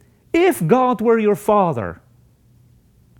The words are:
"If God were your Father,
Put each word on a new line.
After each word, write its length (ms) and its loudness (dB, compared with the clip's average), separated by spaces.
"If 320 0
God 360 0
were 180 2
your 160 0
Father, 680 -2